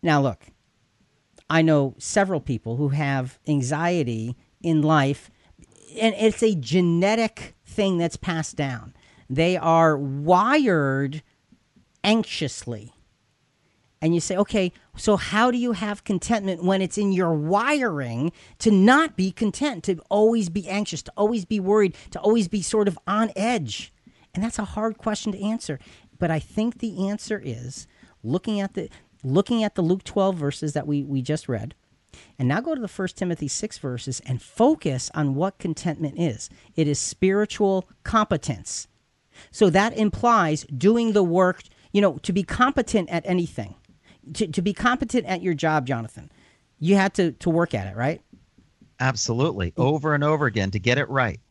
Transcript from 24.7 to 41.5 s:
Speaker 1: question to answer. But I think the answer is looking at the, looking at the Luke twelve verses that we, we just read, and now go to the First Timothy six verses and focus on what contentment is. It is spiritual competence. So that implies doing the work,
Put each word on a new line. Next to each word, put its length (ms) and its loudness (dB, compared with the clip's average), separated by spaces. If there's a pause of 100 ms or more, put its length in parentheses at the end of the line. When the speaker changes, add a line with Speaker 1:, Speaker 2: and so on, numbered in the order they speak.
Speaker 1:
question 360 -4
to 80 -8
answer. 380 -6 (380)
But 140 0
I 80 0
think 400 -4
the 300 -4
answer 340 -6
is 420 -10 (380)
looking 360 -2
at 140 -6
the, 160 -8 (340)
looking 400 2
at 120 -2
the 80 0
Luke 200 0
twelve 320 0
verses 380 -4
that 140 -4
we, 160 -2
we 180 -4
just 260 -4
read, 280 -6 (640)
and 80 2
now 120 2
go 140 -4
to 80 -6
the 60 -6
First 300 -6
Timothy 300 -4
six 300 -8
verses 480 -8
and 160 -4
focus 720 0
on 220 0
what 240 -2
contentment 580 -4
is. 320 -4 (260)
It 120 2
is 100 0
spiritual 880 0 (160)
competence. 840 -2 (640)
So 180 4
that 260 2
implies 680 2 (120)
doing 380 2
the 100 4
work, 380 2 (300)